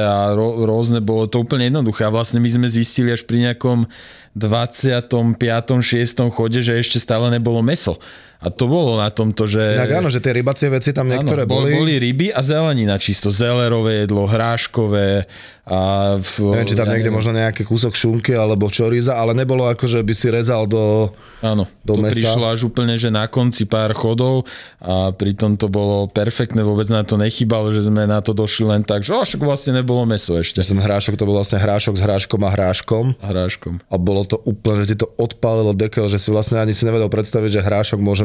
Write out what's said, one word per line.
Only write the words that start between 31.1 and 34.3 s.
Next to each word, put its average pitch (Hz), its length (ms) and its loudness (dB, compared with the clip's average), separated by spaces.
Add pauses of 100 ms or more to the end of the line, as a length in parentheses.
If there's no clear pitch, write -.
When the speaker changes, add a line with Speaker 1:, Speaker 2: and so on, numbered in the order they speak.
Speaker 2:
to 101 160 0
bol 101 80 2
vlastne 98 240 0
hrášok 104 320 0
s 95 100 0
hráškom 101 380 0
a 98 100 0
hráškom. 101 540 0 (100)
Speaker 1:
A - 140 -12
hráškom. 90 540 -4
Speaker 2:
A - 120 -8
bolo 98 300 0
to 110 180 -2